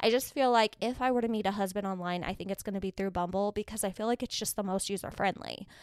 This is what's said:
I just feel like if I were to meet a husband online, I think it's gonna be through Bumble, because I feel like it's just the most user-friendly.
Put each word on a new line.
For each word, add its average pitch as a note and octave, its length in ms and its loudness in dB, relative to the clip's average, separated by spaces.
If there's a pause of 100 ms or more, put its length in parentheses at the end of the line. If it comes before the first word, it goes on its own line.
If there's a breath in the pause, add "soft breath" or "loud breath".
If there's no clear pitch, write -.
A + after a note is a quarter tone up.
I A3+ 100 4
just B3+ 220 2
feel C4 180 4
like A3+ 300 6
if B3 220 -2
I B3+ 80 4
were B3 100 2
to A3+ 80 2
meet G#3+ 180 0
a G3 60 2
husband G3+ 340 -2
online, F3+ 380 -2
I F#3 80 -2
think F3+ 180 -6
it's F#3+ 120 -4
gonna G3 180 -4
be F#3+ 100 -2
through G3 200 -2
Bumble, F#3 420 0
because G#3+ 320 -4
I F#3+ 60 0
feel G#3+ 160 -4
like A#3+ 160 0
it's - 140 -4
just - 200 -4
the G#3+ 60 0
most F#3+ 260 0
user-friendly. - 800 -4 (140 loud breath)